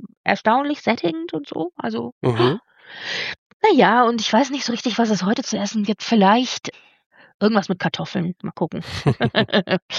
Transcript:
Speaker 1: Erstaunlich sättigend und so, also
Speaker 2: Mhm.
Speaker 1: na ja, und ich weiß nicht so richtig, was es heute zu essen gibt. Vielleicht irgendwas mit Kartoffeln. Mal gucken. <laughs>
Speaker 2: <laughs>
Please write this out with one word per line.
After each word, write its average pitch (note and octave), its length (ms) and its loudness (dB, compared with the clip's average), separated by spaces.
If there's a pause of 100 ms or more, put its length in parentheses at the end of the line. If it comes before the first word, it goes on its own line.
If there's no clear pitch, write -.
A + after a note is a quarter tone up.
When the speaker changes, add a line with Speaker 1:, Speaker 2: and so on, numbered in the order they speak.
(240)
Speaker 1:
Erstaunlich C4 580 0
sättigend E4 520 -4
und D4 140 -8
so, F4 280 -6
also A#3 460 -8
Speaker 2:
Mhm. B2+ 380 0 (1040)
Speaker 1:
na G#4+ 120 4
ja, A#3 300 6
und A#3 180 2
ich - 100 -4
weiß B3+ 200 4
nicht C#4 140 -6
so A#3+ 60 -2
richtig, A3+ 260 -4
was A3+ 120 2
es F#3+ 140 0
heute A3 200 0
zu - 140 -4
essen G3+ 260 -4
gibt. G3+ 200 -2
Vielleicht A3+ 680 4 (680)
irgendwas G#3 300 2
mit F#3 100 -2
Kartoffeln. E3+ 600 -4
Mal E3 100 -8
gucken. F3 320 -6 (220)
<laughs> C#3 140 2
Speaker 2:
<laughs> - 600 0 (180)